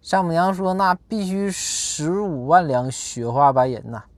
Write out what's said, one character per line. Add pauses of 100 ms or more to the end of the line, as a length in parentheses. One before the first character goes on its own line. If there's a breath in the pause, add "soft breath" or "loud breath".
丈
母
娘
说，
那 (140)
必
须
十
五
万
两
雪
花
白
银
呐 (140)